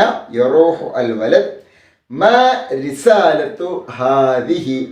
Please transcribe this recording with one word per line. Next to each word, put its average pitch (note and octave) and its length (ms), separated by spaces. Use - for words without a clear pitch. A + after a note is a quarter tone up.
يروح C3 680
الولد؟ A2+ 640
ما A#3 420
رسالة D#3+ 1120
هذه C3 960